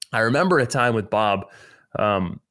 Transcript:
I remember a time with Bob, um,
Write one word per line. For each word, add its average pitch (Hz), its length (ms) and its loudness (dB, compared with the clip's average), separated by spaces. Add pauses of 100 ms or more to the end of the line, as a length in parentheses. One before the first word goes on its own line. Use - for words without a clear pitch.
(120)
I 117 80 0
remember 147 380 2
a 127 80 2
time 120 280 0
with 107 160 -4
Bob, 104 360 0 (520)
um, 95 420 -2 (100)